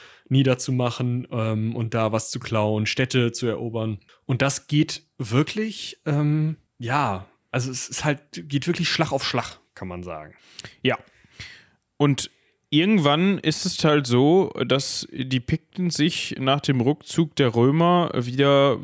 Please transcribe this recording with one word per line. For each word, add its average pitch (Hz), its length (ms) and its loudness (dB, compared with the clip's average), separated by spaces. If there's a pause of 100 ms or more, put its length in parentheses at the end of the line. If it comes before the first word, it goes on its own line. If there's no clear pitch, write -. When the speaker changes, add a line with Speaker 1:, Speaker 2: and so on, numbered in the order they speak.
(280)
Speaker 1:
niederzumachen, 127 1000 0
ähm, 110 460 -2
und 113 180 -6
da 110 180 0
was 110 200 -2
zu - 80 -6
klauen, 107 480 0
Städte 127 440 0
zu - 140 -4
erobern. 113 540 -4 (260)
Und 131 160 0
das 135 240 0
geht 151 380 0 (160)
wirklich, 151 880 -2
ähm, 151 500 0 (220)
ja, 120 480 -2 (240)
also 127 180 -2
es 127 200 -8
ist - 140 -8
halt, 147 180 -2 (280)
geht 139 160 -2
wirklich 170 240 -2
Schlag 156 220 0
auf 139 120 -2
Schlag, - 360 -4 (160)
kann 98 120 -12
man 87 140 -10
sagen. 78 320 -12 (480)
Speaker 2:
Ja. 123 160 0 (1000)
Und 143 340 2 (400)
irgendwann 170 640 4
ist - 300 -2
es - 160 -6
halt 147 240 4
so, 143 440 4 (140)
dass - 460 -2
die 131 300 -4
Pikten 175 500 -4
sich - 480 -2
nach 135 220 0
dem 131 200 2
Rückzug 151 540 0
der 127 180 2
Römer 165 600 4
wieder, 139 680 2